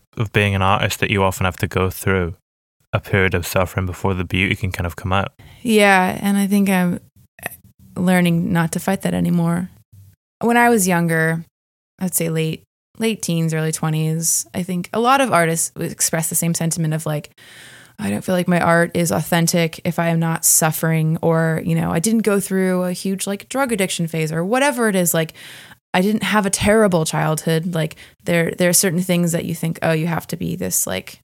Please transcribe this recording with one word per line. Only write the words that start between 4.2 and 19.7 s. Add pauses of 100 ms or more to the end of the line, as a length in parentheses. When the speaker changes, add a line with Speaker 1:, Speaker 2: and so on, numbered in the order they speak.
Speaker 1:
beauty
can
kind
of
come
out. (280)
Speaker 2:
Yeah,
and
I
think
I'm (920)
learning
not
to
fight
that
anymore. (720)
When
I
was
younger, (560)
I'd
say
late, (340)
late
teens,
early
twenties,
I
think
a
lot
of
artists
would
express
the
same
sentiment
of,
like, (680)
"I
don't
feel
like
my
art
is
authentic